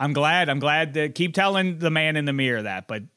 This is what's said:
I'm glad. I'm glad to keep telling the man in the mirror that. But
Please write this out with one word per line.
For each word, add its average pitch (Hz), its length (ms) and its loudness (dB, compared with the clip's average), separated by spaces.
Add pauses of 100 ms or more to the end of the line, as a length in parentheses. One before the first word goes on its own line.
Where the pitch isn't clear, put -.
I'm 143 140 0
glad. 156 340 2
I'm 139 100 0
glad 147 360 0
to 151 160 -2
keep 170 220 -2
telling 190 460 0
the 165 120 0
man 156 260 2
in 147 80 0
the 143 80 0
mirror 127 300 0
that. 95 260 -8
But 110 140 -8 (140)